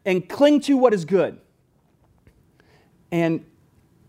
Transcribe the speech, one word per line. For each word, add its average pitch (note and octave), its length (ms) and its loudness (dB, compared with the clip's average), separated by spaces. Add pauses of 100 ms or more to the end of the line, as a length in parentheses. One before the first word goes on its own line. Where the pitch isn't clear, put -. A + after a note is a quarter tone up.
and F#3 240 -2
cling C#4+ 320 2
to C#4 160 0
what B3 160 4
is F#3 140 -4
good. D3+ 320 -2 (1700)
And, E3 360 -4 (640)